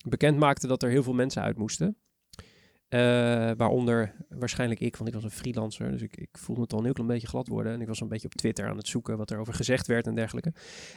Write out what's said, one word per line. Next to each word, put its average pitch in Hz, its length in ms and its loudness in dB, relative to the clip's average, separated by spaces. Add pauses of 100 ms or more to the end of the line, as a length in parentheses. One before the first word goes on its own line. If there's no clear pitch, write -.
bekend 143 300 4
maakte 143 280 4
dat 127 160 2
er 123 80 2
heel 135 120 6
veel 127 120 0
mensen 123 280 2
uit 117 160 -2
moesten. 151 380 -2 (920)
Eh, 120 100 2 (580)
waaronder 117 580 4 (140)
waarschijnlijk 123 520 -2
ik, 117 160 -2
want 113 120 -6
ik 117 60 -4
was 113 100 -6
een 107 60 -6
freelancer, 120 600 -4
dus 123 120 -4
ik, 107 140 -10
ik - 120 -12 (100)
voelde 117 240 -4
het 113 100 -4
al 107 60 0
een 110 60 0
heel 127 80 0
klein 117 160 -4
beetje 117 180 -2
glad 123 220 -6
worden. 110 240 -2
En 117 80 -6
ik 113 60 -6
was 110 140 -6
een 113 80 -6
beetje 110 180 -6
op - 80 -14
Twitter 104 340 -2
aan 104 80 -4
het 104 120 -10
zoeken 117 280 -4
wat 107 140 -6
er 107 80 -6
over 110 160 -6
gezegd 127 320 0
werd 117 200 2
en 113 80 -2
dergelijke. 113 380 -4 (440)